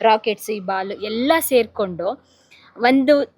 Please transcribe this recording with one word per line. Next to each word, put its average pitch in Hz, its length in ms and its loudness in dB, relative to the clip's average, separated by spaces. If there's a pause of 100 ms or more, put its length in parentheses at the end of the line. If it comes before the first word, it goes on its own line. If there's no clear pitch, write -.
ರಾಕೆಟ್ಸ್, 220 500 0
ಈ 208 80 -6
ಬಾಲ್ 190 320 -6
ಎಲ್ಲ 220 480 -4
ಸೇರ್ಕೊಂಡು 208 840 -2 (520)
ಒಂದು 269 600 2